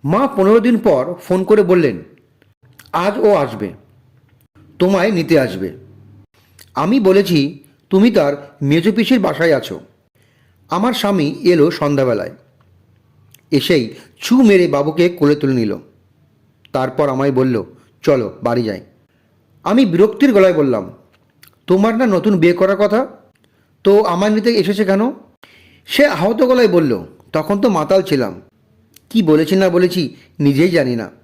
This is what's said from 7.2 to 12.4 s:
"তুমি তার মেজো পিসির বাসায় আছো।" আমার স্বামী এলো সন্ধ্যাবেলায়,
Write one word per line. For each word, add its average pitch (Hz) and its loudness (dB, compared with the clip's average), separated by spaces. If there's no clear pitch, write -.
"তুমি 208 4
তার 143 -2
মেজো 165 0
পিসির 233 0
বাসায় 160 0
আছো।" 95 -8
আমার 214 -2
স্বামী 185 -2
এলো 170 4
সন্ধ্যাবেলায়, 131 -2